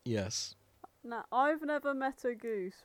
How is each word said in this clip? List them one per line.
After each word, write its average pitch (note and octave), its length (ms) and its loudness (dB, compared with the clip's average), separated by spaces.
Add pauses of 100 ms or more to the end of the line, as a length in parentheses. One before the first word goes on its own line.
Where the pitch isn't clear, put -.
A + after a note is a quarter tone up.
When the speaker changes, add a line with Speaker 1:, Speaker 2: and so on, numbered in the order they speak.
Speaker 1:
Yes. G#2+ 500 0 (480)
Speaker 2:
Now, A#3 300 -6
I've D4 300 4
never C#4+ 320 0
met C4+ 300 -2
a A#3+ 100 2
goose, G#3+ 500 -4